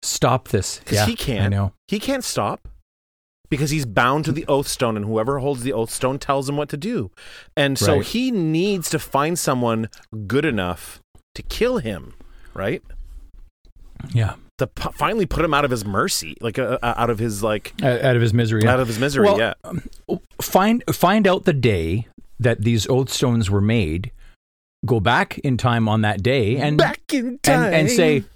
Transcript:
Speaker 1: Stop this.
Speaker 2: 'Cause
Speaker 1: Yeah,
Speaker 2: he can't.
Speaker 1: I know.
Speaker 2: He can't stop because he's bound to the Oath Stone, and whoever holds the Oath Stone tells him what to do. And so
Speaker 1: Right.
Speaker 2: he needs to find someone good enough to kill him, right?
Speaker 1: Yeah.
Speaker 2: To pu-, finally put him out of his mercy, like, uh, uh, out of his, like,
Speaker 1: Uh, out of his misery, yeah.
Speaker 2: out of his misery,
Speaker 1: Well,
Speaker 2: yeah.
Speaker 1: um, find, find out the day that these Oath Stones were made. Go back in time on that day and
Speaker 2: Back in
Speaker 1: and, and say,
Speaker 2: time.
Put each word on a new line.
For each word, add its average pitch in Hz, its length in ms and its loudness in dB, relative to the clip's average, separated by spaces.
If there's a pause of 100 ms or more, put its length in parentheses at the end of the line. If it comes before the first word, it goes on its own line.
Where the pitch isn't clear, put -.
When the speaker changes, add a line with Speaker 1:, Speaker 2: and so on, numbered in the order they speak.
Speaker 1:
Stop - 460 0
this. - 360 -2
Speaker 2:
'Cause - 80 -4
Speaker 1:
Yeah, 104 140 4
Speaker 2:
he 233 80 0
can't. 107 300 -2
Speaker 1:
I - 20 2
know. 98 260 0 (140)
Speaker 2:
He 214 120 -2
can't 262 240 -2
stop - 440 -4 (840)
because 139 220 0
he's 147 160 -2
bound 123 380 2
to 156 60 -2
the 156 140 -4
Oath 143 220 0
Stone, 117 300 -2
and 104 100 -4
whoever 113 320 0
holds 131 240 -4
the 131 100 -2
Oath 113 160 -2
Stone 135 300 -2
tells 139 280 -2
him 143 100 -2
what 147 120 -4
to 151 80 -6
do. 156 320 -4 (460)
And 139 240 0
so 151 180 4
Speaker 1:
Right. - 80 0
Speaker 2:
he 254 240 -2
needs 180 640 0
to 156 80 0
find 156 400 -2
someone 117 500 0 (380)
good 139 180 0
enough 95 540 -4 (340)
to - 80 -14
kill 247 380 -2
him, 98 340 -8 (400)
right? 101 300 -4 (1300)
Speaker 1:
Yeah. 113 220 0 (240)
Speaker 2:
To 135 60 0
pu-, - 280 -10
finally 185 340 0
put - 180 0
him 160 80 0
out 143 120 2
of 127 60 0
his 113 140 -2
mercy, 101 560 -4
like, 110 160 -4
uh, 127 240 -2
uh, 120 160 0
out 117 140 2
of 110 80 -2
his, 110 240 -2
like, 107 380 -2
Speaker 1:
Uh, 123 200 2
out 131 140 4
of 120 80 4
his 110 100 2
misery, 110 300 2
yeah. 117 100 6
Speaker 2:
out 127 60 4
of 127 80 0
his 113 100 -4
misery, 135 280 2
Speaker 1:
Well, 202 120 6
Speaker 2:
yeah. 110 160 0 (100)
Speaker 1:
um, - 200 -8 (580)
find, 220 500 2
find 190 360 4
out 190 180 2
the 175 80 4
day 104 540 0 (320)
that 117 220 2
these 113 260 2
Oath 131 240 0
Stones 117 400 2
were 101 100 2
made. 101 500 0 (760)
Go 113 140 2
back 120 400 0
in 131 180 0
time 117 300 2
on 107 140 2
that 104 220 0
day 123 340 2
and 147 200 0
Speaker 2:
Back - 240 0 (120)
in 254 320 -4
Speaker 1:
and, 240 300 4
and 160 160 4
say, 160 300 4
Speaker 2:
time. - 140 -12